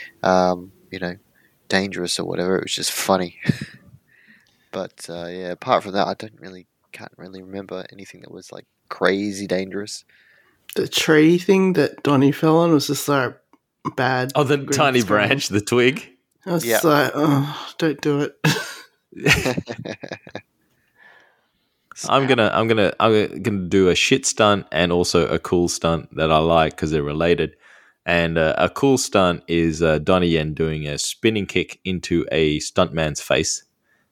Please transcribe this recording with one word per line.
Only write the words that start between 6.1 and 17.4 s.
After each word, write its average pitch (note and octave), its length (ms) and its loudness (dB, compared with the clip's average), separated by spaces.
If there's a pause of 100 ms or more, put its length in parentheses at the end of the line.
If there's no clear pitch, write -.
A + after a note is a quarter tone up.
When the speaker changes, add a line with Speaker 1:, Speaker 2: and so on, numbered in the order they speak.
Speaker 1:
don't A2 260 -16
really, F#2 260 -20 (280)
can't - 240 -18
really F#2+ 240 -18
remember F#2+ 500 -12
anything F#2+ 300 -20
that - 100 -20
was, - 220 -18
like, F#2 100 -16 (240)
crazy G2 580 0
dangerous. F#2+ 600 -6 (680)
Speaker 2:
The - 120 -2
tree D#3+ 500 4
thing F#3+ 360 2
that - 300 -2
Donnie C#3 280 4
fell D#3+ 280 2
on E3+ 120 2
was C#3+ 160 2
just, - 220 -4
like, C3 280 -2 (600)
bad B2+ 360 0
Speaker 3:
Oh, C#3+ 120 0
the C#3+ 100 0
Speaker 2:
green C#3 160 -4
Speaker 3:
tiny C#3 300 2
Speaker 2:
screen. G2+ 60 -2 (200)
Speaker 3:
branch, C3+ 220 -2
the G2+ 100 0
twig. B2 480 0 (380)
Speaker 2:
I F#3 80 -4
was E3 120 0
Speaker 1:
Yeah. A2+ 100 2
Speaker 2:
just C3+ 100 2
like, D3 300 2
"Oh, D3 640 -2